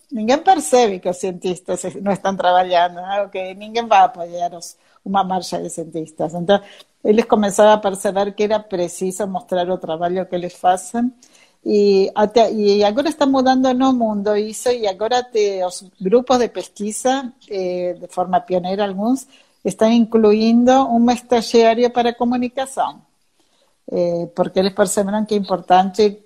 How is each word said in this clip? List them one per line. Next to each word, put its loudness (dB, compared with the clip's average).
ninguém 0
percebe 2
que -4
os -4
cientistas -6
não -2
estão -4
trabalhando, 2
né? -6
Ok, -10
ninguém -8
vai 4
apoiar -2
os, -18
uma -2
marcha -4
de -10
cientistas. -8
Então, 0
eles 2
começaram 4
a 4
perceber -4
que -4
era 0
preciso -6
mostrar -4
o -2
trabalho -4
que -8
eles -8
fazem, -2
e 4
até, 2
e 2
agora 0
está -2
mudando 2
no 2
mundo -2
isso, -4
e -2
agora -2
até -2
os -10
grupos 2
de 0
pesquisa, -4
eh, -4
de -16
forma -2
pioneira, -2
alguns, -4
estão 0
incluindo 4
um 2
estagiário 2
para 0
comunicação. -4
eh, -2
porque -2
eles 0
perceberam -2
que -4
é 0
importante, 2